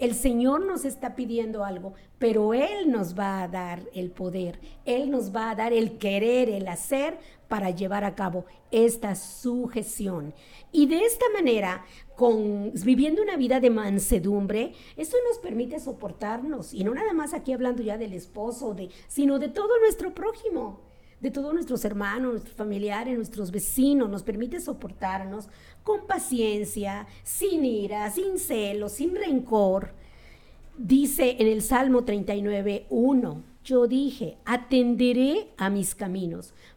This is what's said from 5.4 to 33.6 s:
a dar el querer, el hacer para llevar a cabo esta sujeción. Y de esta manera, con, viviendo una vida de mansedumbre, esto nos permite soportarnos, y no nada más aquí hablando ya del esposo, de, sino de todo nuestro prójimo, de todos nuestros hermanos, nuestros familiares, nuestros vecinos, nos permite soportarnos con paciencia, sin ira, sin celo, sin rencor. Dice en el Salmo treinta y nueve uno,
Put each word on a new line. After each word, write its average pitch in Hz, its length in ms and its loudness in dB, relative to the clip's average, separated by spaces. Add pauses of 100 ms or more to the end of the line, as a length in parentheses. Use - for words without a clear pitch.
a 214 60 -4
dar 226 160 0
el 226 260 2
querer, 226 500 2
el 196 200 -2
hacer 277 500 -4 (300)
para 196 220 -2
llevar 196 340 -2
a 196 100 -2
cabo 180 300 -4 (260)
esta 226 460 4
sujeción. 208 1160 -6 (380)
Y 294 160 6
de 320 140 2
esta 466 240 2 (100)
manera, 220 500 2 (300)
con, 214 560 2 (140)
viviendo 285 360 4
una 403 160 0
vida 254 220 4
de 247 120 6
mansedumbre, 202 1040 0 (220)
esto 320 200 -4 (120)
nos 466 100 0
permite 247 420 -6
soportarnos, 226 920 -6
y 185 120 -4
no 220 100 0
nada 403 200 0
más 311 200 -2
aquí 269 180 -4
hablando 247 300 -2
ya 214 160 -4
del 214 140 -8
esposo, 220 600 -8
de, 185 160 -10 (180)
sino 277 320 2
de 294 80 -4
todo 415 320 2
nuestro 427 340 2
prójimo, 359 680 -6 (440)
de 269 60 -2
todos 285 240 -4
nuestros 247 320 -2
hermanos, 208 460 -4
nuestros 214 220 -10
familiares, 208 640 -6
nuestros 208 340 -8
vecinos, 254 600 2
nos 196 120 -8
permite 240 380 -6
soportarnos 196 880 -8 (340)
con 415 240 -2
paciencia, 214 1000 -2 (160)
sin 339 420 0
ira, 208 460 -2
sin 370 280 -2
celo, 208 520 -2
sin 330 240 -2
rencor. 226 800 2 (840)
Dice 254 640 4
en 220 80 6
el 220 160 2
Salmo 254 420 4
treinta 208 300 -2
y 202 80 -2
nueve 202 480 -2
uno, 233 520 2 (220)